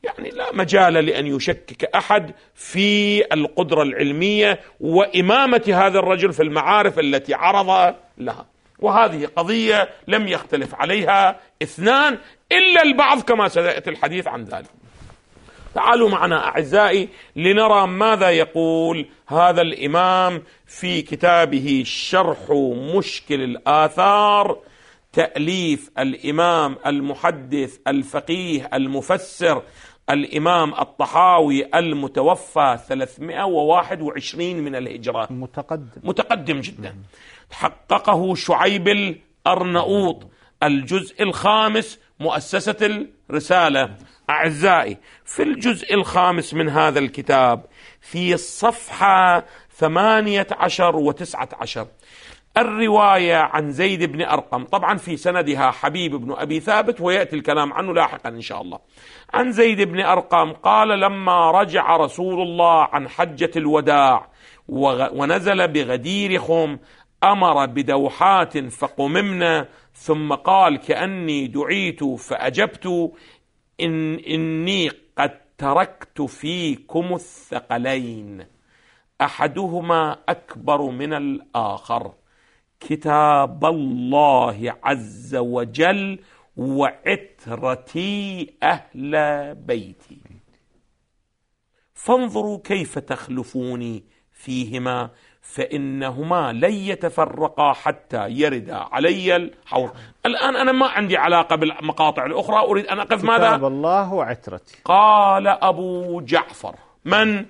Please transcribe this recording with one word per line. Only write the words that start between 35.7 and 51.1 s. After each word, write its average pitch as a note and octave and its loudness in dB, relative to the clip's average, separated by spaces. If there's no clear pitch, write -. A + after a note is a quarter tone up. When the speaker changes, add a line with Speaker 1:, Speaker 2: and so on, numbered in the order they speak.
Speaker 1:
متقدم E3 -2
جدا. F#3 -14
Speaker 2:
مم. G2 -20
Speaker 1:
حققه F#3 0
شعيب F3+ 0
الأرناؤوط، F#3 -2
الجزء D3+ -2
الخامس، G#3+ 0
مؤسسة G#3 -2
الرسالة. D3 2
أعزائي، D3+ 2
في - -6
الجزء A#3+ -2
الخامس F3+ 0
من D#3+ -2
هذا D3 2
الكتاب C3 2
في F3 -2
الصفحة F#3 2
ثمانية G3+ 0
عشر F3 0
وتسعة C#3+ -4